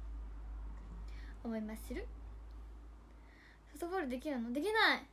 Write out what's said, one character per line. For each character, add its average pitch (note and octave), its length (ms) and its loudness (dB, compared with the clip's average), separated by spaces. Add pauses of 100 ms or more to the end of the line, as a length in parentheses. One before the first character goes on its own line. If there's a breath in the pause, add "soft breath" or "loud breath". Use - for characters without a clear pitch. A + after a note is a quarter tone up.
(1400 loud breath)
思 A3+ 120 2
い A3 60 2
ま G#3+ 140 -2
す - 180 -6
る？ F#4+ 140 -2 (1600 loud breath)
ソ - 60 -14
フ D4 60 -10
ト F4 80 0
ボ F#4 100 2
ー F4+ 40 6
ル C#4+ 60 2
で B3 120 2
き D4+ 100 0
る C4 100 4
の？ A#3 140 0
で D4 80 4
き G4+ 100 6
な F#4 260 10
い！ - 160 -8